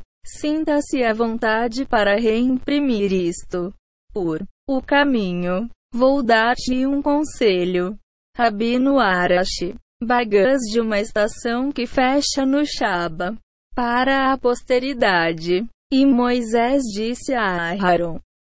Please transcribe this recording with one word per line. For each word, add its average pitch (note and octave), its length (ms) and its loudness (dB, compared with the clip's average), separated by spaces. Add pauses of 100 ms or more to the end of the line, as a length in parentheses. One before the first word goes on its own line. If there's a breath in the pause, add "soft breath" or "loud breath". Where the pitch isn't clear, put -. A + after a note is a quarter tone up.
(240)
Sinta-se D4+ 800 -2
à A3+ 100 2
vontade A3+ 720 -2
para G3+ 300 2
reimprimir A#3+ 960 0
isto. F3+ 640 -4 (400)
Por E3+ 320 -4 (240)
o C4 120 -2
caminho, G3+ 840 0 (240)
vou C4 300 2
dar-te A#3+ 640 0
um C#4 160 -2
conselho. G3+ 960 0 (400)
Rabino A#3+ 640 2
Arashi. F3+ 760 0 (300)
Bagas A#3 580 2 (100)
de A#3 80 2
uma A3 200 0
estação A#3 720 -2
que A#3+ 160 -4
fecha C4+ 580 0
no C#4 200 2
Shaba. F3+ 680 -4 (380)
Para C4 580 2
a C4+ 60 0
posteridade. A3 1300 0 (260)
E C4+ 140 6
Moisés B3 760 2 (120)
disse A3+ 400 -4
a F3+ 380 -2
Aharon: F3 480 0 (300)